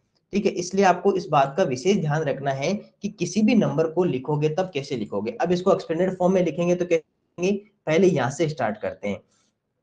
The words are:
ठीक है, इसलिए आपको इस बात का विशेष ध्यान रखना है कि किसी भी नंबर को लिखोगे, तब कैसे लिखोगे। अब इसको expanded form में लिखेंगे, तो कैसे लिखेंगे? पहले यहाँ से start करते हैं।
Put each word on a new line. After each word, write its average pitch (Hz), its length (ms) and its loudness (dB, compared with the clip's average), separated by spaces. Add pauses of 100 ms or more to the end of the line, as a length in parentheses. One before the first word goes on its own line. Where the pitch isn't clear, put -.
(320)
ठीक 208 140 0
है, 175 60 2
इसलिए 190 320 -2
आपको 185 300 4
इस 185 120 -4
बात 143 300 2
का 190 60 0
विशेष 180 340 0
ध्यान 156 260 -2
रखना 139 280 -2
है 139 240 -2
कि - 340 -10
किसी 180 340 -2
भी 240 120 4
नंबर 151 360 2
को 180 140 2
लिखोगे, 147 440 0
तब 180 260 -2
कैसे 135 220 -4
लिखोगे। 107 340 -4 (100)
अब 175 120 0
इसको 180 200 2
expanded 180 460 -2
form 180 140 2
में 180 120 2
लिखेंगे, 175 300 0
तो 175 120 -2
कैसे 170 180 0 (360)
लिखेंगे? 196 300 -2 (160)
पहले 165 200 4
यहाँ 131 240 2
से 156 180 -2
start 110 300 -4
करते 101 300 -6
हैं। 98 120 -6 (640)